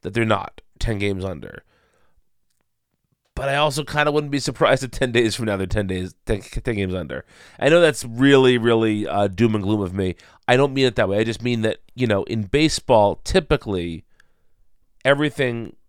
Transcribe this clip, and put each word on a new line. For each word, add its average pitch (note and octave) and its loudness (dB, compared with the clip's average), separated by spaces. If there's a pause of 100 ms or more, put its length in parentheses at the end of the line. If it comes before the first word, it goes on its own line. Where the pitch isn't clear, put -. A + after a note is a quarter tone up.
that G2+ -12
they're A#2 0
not - -4 (160)
ten A2 -4
games G2 -4
under. D2+ -12 (1700)
But C#3 -4
I C#3 -2
also D3 0
kinda D3+ 0
wouldn't D3 -2
be C#3+ -2
surprised C3 0
if B2+ -8
ten B2+ -2
days A#2 2
from B2 -6
now G2+ -2
they're F#2+ -2
ten G#2 -2
days, F#2 -6 (100)
ten, G#2+ -4
ten - -8
games F#2+ -2
under. C#2 -10 (340)
I C3+ 2
know E3+ 6
that's D#3 2
really, C3 6
really, A2+ 0
uh, G2+ -2
doom G#2+ 2
and G#2 -2
gloom G#2 0
of F2+ -6
me. F#2+ -4 (320)
I B2 4
don't C#3 2
mean C3+ 2
it A#2+ -2
that G2+ 0
way. G2+ 0
I A2+ 2
just A2+ -6
mean A#2+ -2
that, A2 -4 (140)
you B2 -2
know, G2+ 0
in A2+ -4
baseball, A#2 2
typically G2+ -2 (960)
everything C3+ -2 (120)